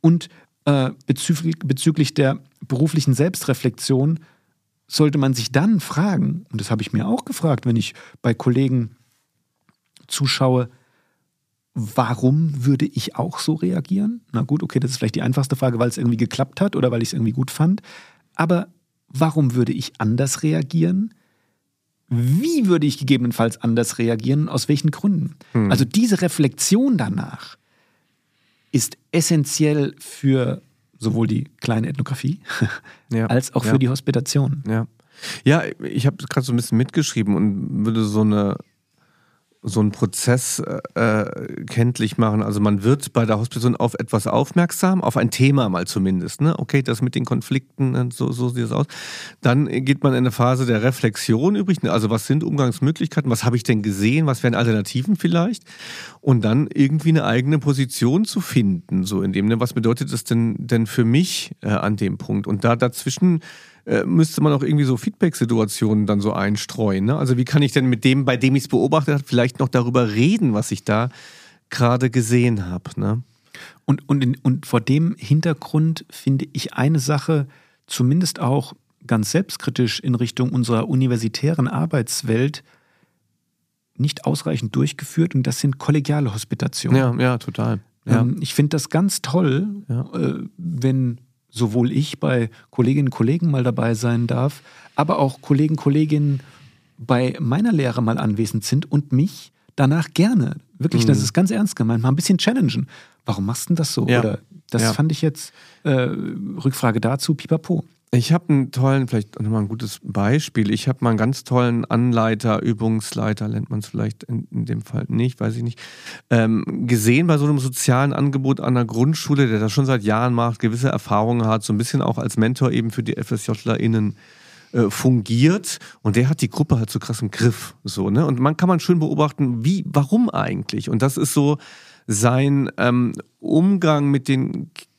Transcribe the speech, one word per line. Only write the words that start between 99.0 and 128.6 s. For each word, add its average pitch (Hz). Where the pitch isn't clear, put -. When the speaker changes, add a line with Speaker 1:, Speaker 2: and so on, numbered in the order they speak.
Speaker 1:
mich 143
danach 143
gerne, 190
wirklich, 131
das 135
Speaker 2:
Mhm. 135
Speaker 1:
ist -
ganz 185
ernst 214
gemeint, 113
mal 131
ein 143
bisschen 175
challengen. 156
„Warum 98
machst 117
du -
denn 175
das 160
so?“ 120
Speaker 2:
Ja. 123
Speaker 1:
Oder 107
das 113
Speaker 2:
Ja. 110
Speaker 1:
fand 151
ich 143
jetzt, -
äh, -
Rückfrage -
dazu, 135
pipapo. 160
Speaker 2:
Ich 123
hab 170
einen 135
tollen, 135
vielleicht 107
nochmal 110
ein 98
gutes 110
Beispiel. 107
Ich 113
hab 127
mal 120
einen 110
ganz 120
tollen 120
Anleiter, 117
Übungsleiter, 110
nennt 107
man's 107
vielleicht 110
in, 117
in 113
dem 113
Fall -
nicht, 120
weiß 113
ich 117
nicht, 117
ähm, 113
gesehen 120
bei 156
so 143
einem 147
sozialen 131
Angebot 135
an 127
der 123
Grundschule, 139
der 110
das 110
schon 135
seit 127
Jahren 113
macht, 117
gewisse 120
Erfahrungen 110
hat, 110
so -
ein 104
bisschen 123
auch -
als 113
Mentor 120
eben 113
für 117
die -
F -
S 110
J -
lerInnen, 113
äh, 113
fungiert. 127
Und 107
der 123
hat 151
die 117
Gruppe 147
halt 110
so -
krass 113
im 104
Griff, -
so, 98
ne? 135
Und 127
man 151
kann 180